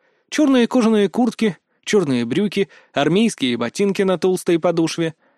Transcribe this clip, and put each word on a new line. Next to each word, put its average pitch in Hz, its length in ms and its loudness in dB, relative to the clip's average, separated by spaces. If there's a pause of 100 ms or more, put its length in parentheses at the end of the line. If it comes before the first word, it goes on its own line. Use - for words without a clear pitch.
(300)
Черные 269 380 2
кожаные 220 400 2
куртки, 220 500 -2 (280)
черные 139 400 0
брюки, 190 420 -2 (260)
армейские 151 640 0
ботинки 190 440 -2
на 185 160 0
толстой 185 420 0
подошве. 165 560 -2 (220)